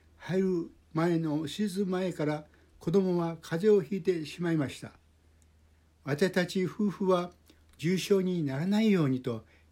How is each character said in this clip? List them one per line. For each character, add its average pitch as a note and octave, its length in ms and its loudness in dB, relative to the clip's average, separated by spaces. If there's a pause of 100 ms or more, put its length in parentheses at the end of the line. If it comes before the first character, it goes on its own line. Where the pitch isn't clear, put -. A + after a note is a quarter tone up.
(160)
入 F#3 240 -2
る F3+ 300 0 (240)
前 E3 240 2
の D#3 240 -2
手 D3 60 -6 (200)
術 F#3+ 160 -2
前 F#3 280 -2
か D#3+ 120 -4
ら D3+ 200 -2 (340)
子 - 120 -6
供 F#3 280 2
は E3 240 -2
風 E3+ 240 -4
邪 G3+ 200 6
を - 0 -
ひ G3 120 -4
い E3 40 -10
て E3 220 0
し - 180 -10
ま E3+ 100 0
い E3 40 2
ま C#3 120 0
し - 120 -14
た。 A#2 120 -16 (1120)
私 F3+ 280 0
た F3+ 140 2
ち F#3 180 -2
夫 G#3 240 -2
婦 F#3 200 -4
は F3+ 240 2 (440)
重 F3 220 0
症 G3 240 2
に F3+ 220 0
な C3+ 120 -2
ら D#3+ 100 -2
な G#3 140 2
い A3 100 4
よ F3 140 4
う C3+ 40 2
に B2+ 120 0
と A2+ 240 -6 (280)